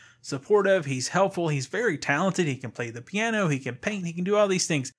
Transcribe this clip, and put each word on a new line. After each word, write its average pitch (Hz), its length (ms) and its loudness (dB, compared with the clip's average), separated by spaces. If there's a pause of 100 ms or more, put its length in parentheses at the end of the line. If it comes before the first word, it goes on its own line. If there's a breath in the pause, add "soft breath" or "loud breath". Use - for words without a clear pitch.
(220 loud breath)
supportive. 190 640 2
He's 127 220 -2
helpful. 185 400 2
He's 139 200 -2
very 180 280 0
talented. 175 520 2
He 127 80 -2
can 117 160 -10
play 117 180 -8
the 117 100 -12
piano. 214 460 -2
He 139 140 0
can 123 160 -8
paint. 202 280 -6
He 170 80 -6
can 175 120 -4
do 202 100 0
all 208 140 6
these 185 180 2
things. 143 320 -2